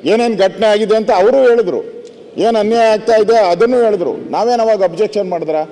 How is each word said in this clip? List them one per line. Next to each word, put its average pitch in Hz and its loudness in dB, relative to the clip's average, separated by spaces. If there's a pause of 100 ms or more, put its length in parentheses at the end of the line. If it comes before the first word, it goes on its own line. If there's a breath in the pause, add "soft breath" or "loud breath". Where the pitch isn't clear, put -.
ಏನೇನ್ 226 0
ಘಟನೆ 190 0
ಆಗಿದೆ 214 2
ಅಂತ 220 0
ಅವರು 240 4
ಹೇಳಿದ್ರು, 190 0 (540)
ಏನ್ 226 0
ಅನ್ಯಾಯ 220 2
ಆಗ್ತಾ 220 0
ಇದೆ 214 2
ಅದನ್ನು 220 2
ಹೇಳಿದ್ರು. 175 -2
ನಾವೇನ್ 226 -2
ಅವಾಗ 220 0
ಅಬ್ಜೆಕ್ಷನ್ 190 -2
ಮಾಡಿದ್ರ? 160 -4 (160)